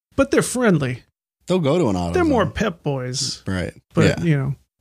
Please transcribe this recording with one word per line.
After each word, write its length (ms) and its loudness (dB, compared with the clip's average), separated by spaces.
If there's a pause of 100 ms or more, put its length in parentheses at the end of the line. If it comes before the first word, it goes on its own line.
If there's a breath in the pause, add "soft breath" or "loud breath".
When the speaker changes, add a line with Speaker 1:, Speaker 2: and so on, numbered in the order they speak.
(160)
Speaker 1:
but 160 2
they're 100 2
friendly. 600 0 (420)
Speaker 2:
They'll 140 0
go 180 2
to 100 2
an 60 2
AutoZone. 200 -2
Speaker 1:
They're 100 2
more 220 2
Pep 360 -6
Boys. 640 -6
Speaker 2:
Right. 260 -4 (220)
Speaker 1:
But, 240 2
Speaker 2:
Yeah. 60 -4
Speaker 1:
you 120 2
know. 180 -4 (260)